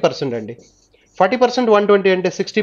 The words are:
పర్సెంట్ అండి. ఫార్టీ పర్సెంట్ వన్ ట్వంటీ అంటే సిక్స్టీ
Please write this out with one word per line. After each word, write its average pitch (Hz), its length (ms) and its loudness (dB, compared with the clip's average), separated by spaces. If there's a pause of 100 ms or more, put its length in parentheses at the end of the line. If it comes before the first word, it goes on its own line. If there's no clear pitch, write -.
పర్సెంట్ 139 340 -2
అండి. 110 160 -12 (640)
ఫార్టీ 190 240 2
పర్సెంట్ 247 340 0
వన్ 208 140 2
ట్వంటీ 196 260 4
అంటే 185 220 -2
సిక్స్టీ 208 240 -4